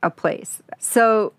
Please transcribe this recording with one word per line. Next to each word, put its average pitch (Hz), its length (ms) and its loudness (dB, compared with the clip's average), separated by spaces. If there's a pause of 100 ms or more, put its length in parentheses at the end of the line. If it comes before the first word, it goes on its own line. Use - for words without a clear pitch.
a 170 60 0
place. - 520 -6 (160)
So 220 600 2